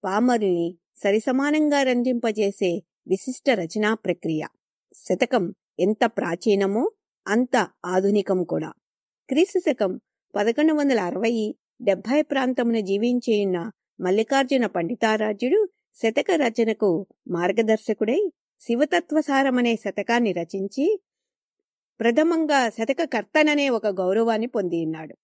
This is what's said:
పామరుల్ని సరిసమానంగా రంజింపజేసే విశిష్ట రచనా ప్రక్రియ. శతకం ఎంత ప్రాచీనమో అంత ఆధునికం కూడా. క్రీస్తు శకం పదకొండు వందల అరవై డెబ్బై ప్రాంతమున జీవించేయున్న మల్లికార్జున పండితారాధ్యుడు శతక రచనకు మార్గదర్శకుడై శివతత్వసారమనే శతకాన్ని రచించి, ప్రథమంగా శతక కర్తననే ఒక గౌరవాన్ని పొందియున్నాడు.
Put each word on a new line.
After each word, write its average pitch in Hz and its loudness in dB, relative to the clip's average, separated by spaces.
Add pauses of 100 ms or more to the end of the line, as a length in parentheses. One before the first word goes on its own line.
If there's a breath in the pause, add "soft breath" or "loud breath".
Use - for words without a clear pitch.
పామరుల్ని 196 0 (180)
సరిసమానంగా 277 0
రంజింపజేసే 226 0 (240)
విశిష్ట 254 -2
రచనా 208 0
ప్రక్రియ. 160 -4 (480)
శతకం 196 -2 (260)
ఎంత 202 0
ప్రాచీనమో 196 0 (360)
అంత 226 0 (160)
ఆధునికం 190 2
కూడా. 156 -6 (560)
క్రీస్తు 349 2
శకం 208 -2 (360)
పదకొండు 233 2
వందల 277 2
అరవై 214 -2 (260)
డెబ్బై 208 0
ప్రాంతమున 247 0
జీవించేయున్న 208 0 (300)
మల్లికార్జున 247 2
పండితారాధ్యుడు 220 0 (260)
శతక 226 0 (100)
రచనకు 220 0 (200)
మార్గదర్శకుడై 220 0 (280)
శివతత్వసారమనే 269 0
శతకాన్ని 214 -2
రచించి, 196 -2 (1000)
ప్రథమంగా 294 2
శతక 233 -4
కర్తననే 294 0
ఒక 226 0
గౌరవాన్ని 214 0
పొందియున్నాడు. 165 -4